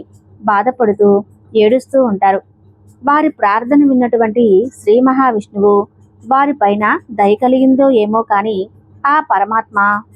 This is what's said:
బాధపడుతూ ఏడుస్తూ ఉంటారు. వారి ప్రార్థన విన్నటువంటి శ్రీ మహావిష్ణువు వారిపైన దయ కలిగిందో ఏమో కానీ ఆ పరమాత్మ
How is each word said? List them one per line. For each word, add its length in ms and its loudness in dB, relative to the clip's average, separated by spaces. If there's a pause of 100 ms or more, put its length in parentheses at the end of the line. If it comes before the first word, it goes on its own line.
(420)
బాధపడుతూ 840 0 (320)
ఏడుస్తూ 500 0
ఉంటారు. 360 -2 (600)
వారి 260 0
ప్రార్థన 600 0
విన్నటువంటి 560 0 (300)
శ్రీ 240 0
మహావిష్ణువు 880 0 (400)
వారిపైన 580 -2 (260)
దయ 240 0
కలిగిందో 540 2
ఏమో 320 0
కానీ 480 -4 (360)
ఆ 140 0
పరమాత్మ 840 -2 (140)